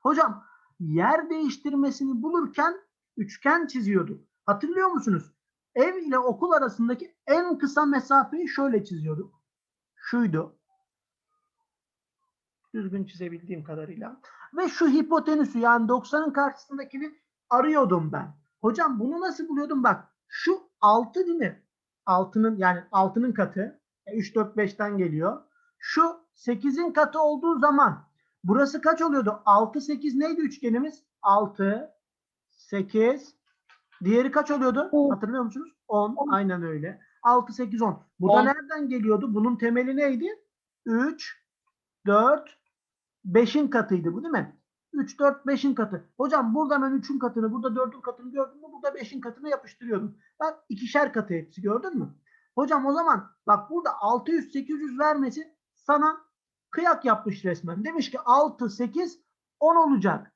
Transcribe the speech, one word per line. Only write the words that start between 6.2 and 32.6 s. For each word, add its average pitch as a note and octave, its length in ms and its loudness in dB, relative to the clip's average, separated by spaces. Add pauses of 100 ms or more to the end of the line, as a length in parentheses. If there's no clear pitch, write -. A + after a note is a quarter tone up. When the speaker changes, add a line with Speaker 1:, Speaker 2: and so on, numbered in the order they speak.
Speaker 1:
arasındaki B3 640 0 (120)
en E4+ 300 2
kısa C#4+ 280 0
mesafeyi C#4 640 2
şöyle B3+ 340 0
çiziyorduk. D#3 580 -8 (540)
Şuydu. E3 600 -2 (2250)
Düzgün G3 320 -6
çizebildiğim F3 580 -12
kadarıyla. E3 580 -12 (320)
Ve E4+ 160 -2
şu E4 180 0
hipotenüsü D4+ 720 2
yani A#3 280 4
doksanın C#4 460 -2
karşısındakini C#4 840 -6 (300)
arıyordum B3 600 2
ben. - 240 -10 (260)
Hocam A#3+ 380 0
bunu D4+ 220 -4
nasıl E4 280 -6
buluyordum? C#4+ 340 -2
Bak G#3 240 0 (200)
şu - 420 -4 (120)
altı A#3 460 4
değil E4+ 100 -2
mi? G#3+ 260 -6 (420)
Altının, G3 520 2
yani F3+ 340 2
altının G3+ 400 2
katı. G3+ 500 -4 (240)
E, G#3 120 -8
üç, G3+ 180 -6
dört, G#3+ 220 -2
beşten G3+ 400 -2
geliyor. E3+ 440 -2 (380)
Şu E4 420 0 (120)
sekizin C4+ 600 -2
katı D4+ 260 2
olduğu D4+ 400 2
zaman C4 480 2 (360)
burası C#4 380 2
kaç D#4+ 200 2
oluyordu? C4+ 440 0
Altı, A3 360 4
sekiz C#4+ 340 -6
neydi D#4+ 260 -2
üçgenimiz? C4 640 -4 (180)
Altı, G3+ 680 0 (580)
sekiz. A3 840 -2 (680)